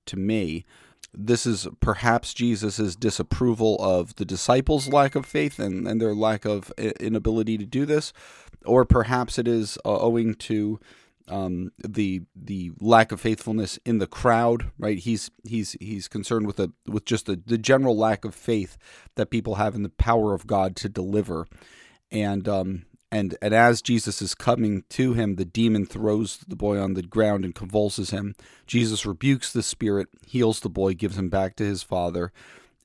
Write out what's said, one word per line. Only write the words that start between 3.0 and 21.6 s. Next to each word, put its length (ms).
of 360
the 80
disciples' 640
lack 260
of 100
faith 360
and, 260
and 140
their 160
lack 280
of 320
i-, 220
inability 600
to 80
do 200
this, 260
or 200
perhaps 540
it 80
is, 380
uh, 140
owing 360
to, 460
um, 500
the, 440
the 460
lack 320
of 80
faithfulness 640
in 140
the 80
crowd, 720
right? 200
He's, 320
he's, 360
he's 280
concerned 380
with 100
the, 160
with 180
just 220
the, 200
the 120
general 380
lack 280
of 100
faith 420
that 160
people 240
have 200
in 80
the 60
power 460
of 120
God 300
to 120
deliver. 580